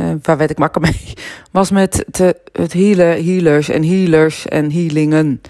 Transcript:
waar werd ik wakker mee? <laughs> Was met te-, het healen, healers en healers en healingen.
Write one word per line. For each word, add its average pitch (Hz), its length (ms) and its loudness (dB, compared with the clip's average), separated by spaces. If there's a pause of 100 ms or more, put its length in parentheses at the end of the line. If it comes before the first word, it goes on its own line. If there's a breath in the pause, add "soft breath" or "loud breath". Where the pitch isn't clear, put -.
(220)
waar 160 140 0
werd 151 140 0
ik - 80 -8
wakker 143 220 -2
mee? - 340 -2 (180)
<laughs> - 200 -20
Was 190 180 0
met 196 400 0
te-, 180 260 0 (160)
het 170 200 -4
healen, 175 520 2
healers 160 440 2
en 156 160 -2
healers 160 640 2
en 151 260 -2
healingen. 156 760 0